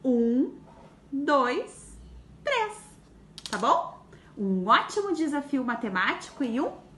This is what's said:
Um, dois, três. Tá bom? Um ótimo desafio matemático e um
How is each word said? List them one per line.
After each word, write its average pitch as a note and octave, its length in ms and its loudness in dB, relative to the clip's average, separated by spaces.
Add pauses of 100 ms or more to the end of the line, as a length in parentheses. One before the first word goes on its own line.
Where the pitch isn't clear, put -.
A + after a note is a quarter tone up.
Um, A#3+ 500 4 (560)
dois, C#4 840 0 (480)
três. A4 300 0 (760)
Tá G#3+ 60 -4
bom? C#4+ 480 0 (320)
Um F#3+ 300 0
ótimo F#4+ 480 2
desafio C#4+ 500 0
matemático A#3 800 -2
e A#3+ 160 -2
um A#4+ 160 -2 (220)